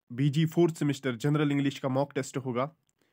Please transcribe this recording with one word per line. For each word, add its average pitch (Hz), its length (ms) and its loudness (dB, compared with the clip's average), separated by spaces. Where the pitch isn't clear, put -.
बीजी 147 340 2
फोर्थ 165 280 2
सेमेस्टर 135 420 -2
जनरल 147 360 2
इंग्लिश 139 260 0
का 139 100 -4
मॉक 135 260 0
टेस्ट 135 220 -4
होगा। 127 300 -2